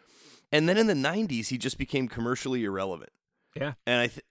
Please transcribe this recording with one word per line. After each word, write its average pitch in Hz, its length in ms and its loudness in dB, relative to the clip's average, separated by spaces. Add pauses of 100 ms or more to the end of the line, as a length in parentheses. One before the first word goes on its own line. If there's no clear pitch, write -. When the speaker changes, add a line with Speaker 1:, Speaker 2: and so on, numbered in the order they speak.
(520)
Speaker 1:
And 156 160 4
then 190 100 4
in 220 100 6
the 202 60 4
nineties, 147 560 0
he 127 80 -2
just 127 200 -4
became 131 320 -2
commercially 120 560 -2
irrelevant. 95 480 -4 (420)
Speaker 2:
Yeah. 139 180 -4 (140)
Speaker 1:
And 120 140 4
I 117 60 2
th-, - 240 -10